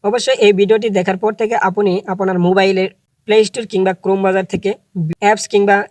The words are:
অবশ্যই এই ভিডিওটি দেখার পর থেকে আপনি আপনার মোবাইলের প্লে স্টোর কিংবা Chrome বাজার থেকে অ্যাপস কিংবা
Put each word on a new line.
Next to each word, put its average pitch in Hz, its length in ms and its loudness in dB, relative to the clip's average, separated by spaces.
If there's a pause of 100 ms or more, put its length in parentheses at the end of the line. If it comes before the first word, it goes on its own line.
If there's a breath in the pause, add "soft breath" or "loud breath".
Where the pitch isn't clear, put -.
অবশ্যই 240 420 0
এই 208 140 6
ভিডিওটি 214 280 2 (100)
দেখার 185 240 -2
পর 214 180 0
থেকে 220 140 -2 (140)
আপনি 190 240 0 (200)
আপনার 190 240 -2 (100)
মোবাইলের 190 420 2 (400)
প্লে 214 80 4 (120)
স্টোর 233 240 -8
কিংবা 190 200 0 (100)
Chrome 190 240 -2
বাজার 190 260 0
থেকে 196 180 -4 (520)
অ্যাপস 208 300 0
কিংবা 202 240 4 (140)